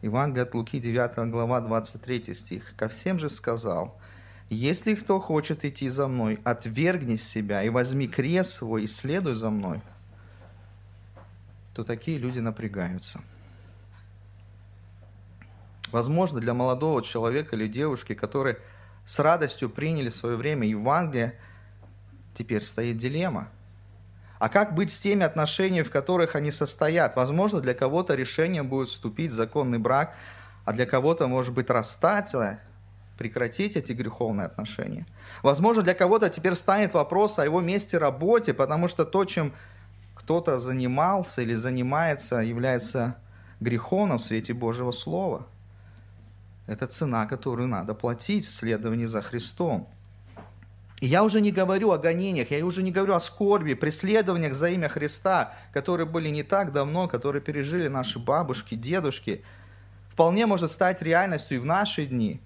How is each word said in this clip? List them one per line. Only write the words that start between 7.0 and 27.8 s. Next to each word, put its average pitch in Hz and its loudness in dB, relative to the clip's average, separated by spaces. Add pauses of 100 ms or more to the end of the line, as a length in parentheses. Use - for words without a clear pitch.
себя 104 -2
и 107 2
возьми 127 0
крест 170 0
свой 110 -2
и - -4
следуй 147 -2
за 110 -2
мной», 98 -4 (1900)
то 117 -8
такие 120 -4
люди 127 -4
напрягаются. 98 -6 (2750)
Возможно, 147 2
для 120 0
молодого 127 2
человека 120 0
или 107 0
девушки, 127 -2
которые 135 -2 (460)
с - -6
радостью 147 2
приняли 147 -2
в 113 -6
своё 117 -2
время 135 0
Евангелие, 123 0 (960)
теперь 110 -2
стоит 117 -4
дилемма. 131 -4 (880)
А 113 2
как 202 2
быть 185 0
с - -6
теми 202 2
отношениями, 165 2
в 123 -10
которых 165 2
они 147 0
состоят? 156 2
Возможно, 160 2
для 127 2
кого-то 147 2